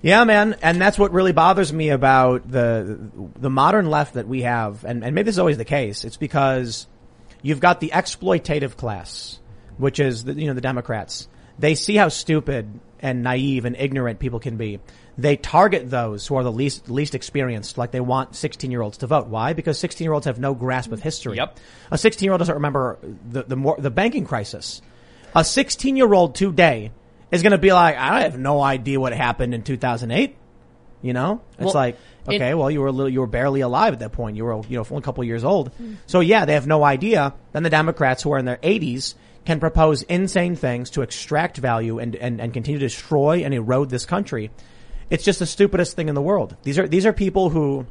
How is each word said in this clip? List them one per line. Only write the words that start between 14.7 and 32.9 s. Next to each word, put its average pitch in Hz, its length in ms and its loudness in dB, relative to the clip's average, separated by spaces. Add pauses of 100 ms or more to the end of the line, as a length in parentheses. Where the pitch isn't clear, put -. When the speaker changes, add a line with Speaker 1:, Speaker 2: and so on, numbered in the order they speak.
Speaker 1:
They 147 200 2
target 170 540 2
those 113 380 -4
who 143 80 -2
are 127 80 0
the 123 80 -2
least, 131 360 -4
least 143 280 -4
experienced, 123 600 -6
like 120 140 -4
they 131 80 -4
want 127 380 -2
sixteen-year-olds 123 640 -6
to 127 100 -6
vote. 135 180 2
Why? 113 260 -2
Because 160 280 -2
sixteen-year-olds 156 460 -2
have 123 120 -4
no 139 160 -2
grasp 123 380 -4
of 110 100 -8
history. 117 360 -6
Speaker 2:
Yep. 147 200 -6 (320)
Speaker 1:
A 165 80 0
sixteen-year-old 196 400 2
doesn't 165 160 0
remember 139 440 -2 (300)
the, 123 140 -6
the, 131 140 -6
mor-, 139 240 0
the 139 100 -2
banking 202 340 0
crisis. - 560 -8 (540)
A 165 80 6
sixteen-year-old 226 960 4
today 147 560 2 (400)
is 170 100 2
gonna 202 160 6
be 190 140 6
like, 175 240 6
"I 131 260 0
have 156 160 -2
no 139 240 0
idea 135 380 0
what 127 120 -2
happened 120 420 -2
in 113 100 -6
two 131 120 -4
thousand 117 360 -4
eight." 254 240 0 (680)
You 127 100 -4
know? 151 280 -2 (180)
It's 175 80 -4
Speaker 2:
Well, 190 80 0
Speaker 1:
like, 127 220 0 (320)
Speaker 2:
it 139 80 0
Speaker 1:
okay, 127 180 0
well, 143 160 0
you 151 100 -2
were 135 80 0
a 135 40 -2